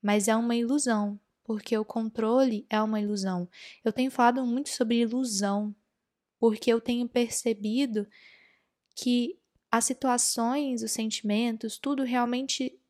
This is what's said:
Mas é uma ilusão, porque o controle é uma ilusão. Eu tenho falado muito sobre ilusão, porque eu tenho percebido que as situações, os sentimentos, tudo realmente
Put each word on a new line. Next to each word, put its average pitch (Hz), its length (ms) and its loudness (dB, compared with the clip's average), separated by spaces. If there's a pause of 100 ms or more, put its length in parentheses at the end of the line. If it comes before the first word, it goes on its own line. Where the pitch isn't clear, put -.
Mas 208 240 2
é 220 80 4
uma 233 220 0
ilusão, 233 640 0 (240)
porque 220 340 -2
o 214 60 0
controle 226 840 0
é 214 140 2
uma 214 180 0
ilusão. 190 480 -2 (340)
Eu 220 100 0
tenho 254 180 0
falado 247 340 4
muito 247 240 -2
sobre 233 320 2
ilusão, 214 720 -2 (640)
porque 226 320 2
eu 233 100 6
tenho 240 280 -2
percebido 220 1000 0 (880)
que 247 440 0 (320)
as 226 140 2
situações, 247 1000 -2
os 226 100 -6
sentimentos, 220 840 -2
tudo 277 240 -2
realmente 254 760 -2 (120)